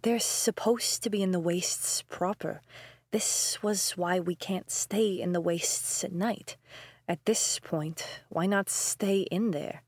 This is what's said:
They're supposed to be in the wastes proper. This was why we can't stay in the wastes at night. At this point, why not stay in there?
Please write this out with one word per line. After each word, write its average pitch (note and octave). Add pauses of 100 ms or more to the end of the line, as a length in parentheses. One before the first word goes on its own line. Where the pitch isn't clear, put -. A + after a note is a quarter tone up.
They're A#3
supposed -
to A#3
be G3+
in F#3+
the F3+
wastes -
proper. - (480)
This -
was G#3
why F3+
we F3
can't -
stay G3+
in F3+
the F3
wastes -
at -
night. G3 (500)
At -
this -
point, D#3+ (240)
why E3+
not G3
stay -
in G#3+
there? -